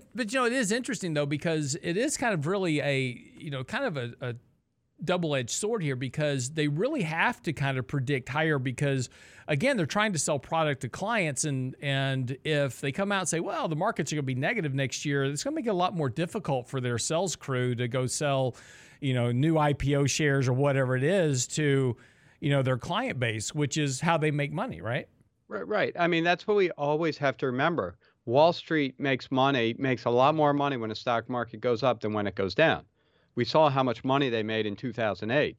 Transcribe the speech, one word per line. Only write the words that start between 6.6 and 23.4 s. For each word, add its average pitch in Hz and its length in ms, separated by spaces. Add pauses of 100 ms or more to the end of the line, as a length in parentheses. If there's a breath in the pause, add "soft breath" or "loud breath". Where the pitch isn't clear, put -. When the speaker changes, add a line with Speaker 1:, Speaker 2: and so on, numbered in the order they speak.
Speaker 1:
really 214 360
have 170 400
to 160 100
kind 135 240
of 123 100
predict 135 420
higher 151 280
because, 135 520 (380 loud breath)
again, 240 300
they're 170 80
trying 208 280
to 156 60
sell 151 200
product 156 420
to 127 80
clients. 190 540
And, 131 380
and 135 640
if 147 340
they 143 140
come 196 180
out 196 80
and 185 100
say, 170 120
"Well, 269 260
the 156 80
markets 180 360
are 156 40
gonna 147 80
be 131 120
negative 160 380
next 135 320
year," 139 200
it's 143 180
gonna 302 120
make 269 120
it 226 40
a - 20
lot 180 200
more 156 160
difficult 151 600
for 135 100
their 123 180
sales 165 380
crew 127 400
to 120 120
go 127 200
sell, 135 500 (420 loud breath)
you 135 140
know, 120 180
new 151 260
I 147 140
P 143 240
O 143 100
shares 139 440
or 127 40
whatever 131 440
it 127 60
is 151 440
to, 139 480 (460 soft breath)
you 147 80
know, 139 120
their 127 160
client 170 440
base, 110 340